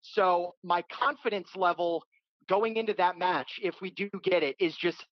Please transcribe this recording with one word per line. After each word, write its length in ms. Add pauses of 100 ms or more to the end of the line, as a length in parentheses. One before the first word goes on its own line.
So 540 (100)
my 260
confidence 640
level 480 (460)
going 300
into 160
that 240
match, 440
if 200
we 80
do 180 (140)
get 200
it, 160
is 180
just 360